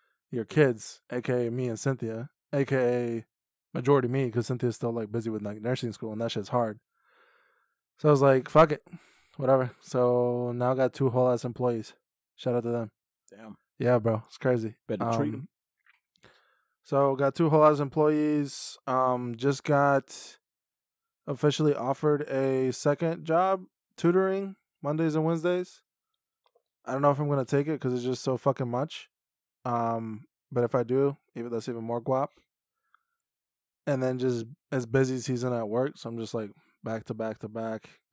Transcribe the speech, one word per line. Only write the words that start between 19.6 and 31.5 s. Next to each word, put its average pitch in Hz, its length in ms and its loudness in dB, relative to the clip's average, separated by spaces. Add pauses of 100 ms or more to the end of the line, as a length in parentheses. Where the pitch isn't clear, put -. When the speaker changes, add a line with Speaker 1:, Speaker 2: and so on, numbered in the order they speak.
Speaker 1:
got 143 720 0 (880)
officially 147 480 2
offered 139 540 0
a 135 440 0
second 160 520 -2
job 185 400 0 (320)
tutoring 190 600 0 (260)
Mondays 156 340 0
and 156 80 2
Wednesdays. 170 580 -2 (1000)
I 120 80 -6
don't 135 100 0
know 143 80 6
if 139 80 2
I'm 147 100 -2
gonna 139 160 0
take 143 220 0
it 151 140 -4
'cause 127 120 -2
it's 123 120 -2
just 123 180 -2
so 131 140 0
fucking 127 340 -2
much. 127 380 -6 (560)
Um, 117 600 -4 (260)
but 123 100 0
if 117 140 0
I 120 80 2
do, 139 320 0 (180)
even, 120 160 -10